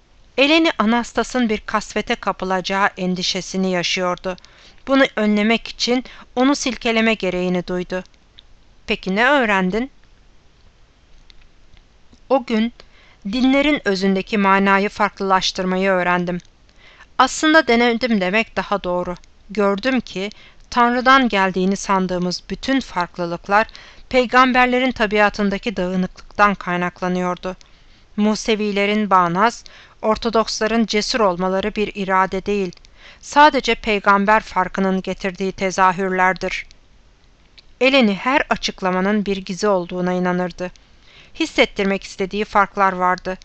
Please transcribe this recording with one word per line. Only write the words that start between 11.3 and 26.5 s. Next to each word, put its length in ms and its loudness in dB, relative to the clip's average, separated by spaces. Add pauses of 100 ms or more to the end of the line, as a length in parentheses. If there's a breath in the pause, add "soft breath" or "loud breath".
"O 160 0
gün 280 -2 (600 soft breath)
dinlerin 560 2
özündeki 500 0
manayı 500 2
farklılaştırmayı 1040 -2
öğrendim. 480 0 (800 soft breath)
Aslında 480 4
denedim 540 2
demek 360 -2
daha 280 -4
doğru. 300 -4 (360)
Gördüm 500 0
ki 300 -8 (400 loud breath)
Tanrı'dan 580 4
geldiğini 480 0
sandığımız 760 -2
bütün 300 -2
farklılıklar 840 -2 (420 loud breath)
peygamberlerin 840 2
tabiatındaki 840 0
dağınıklıktan 800 0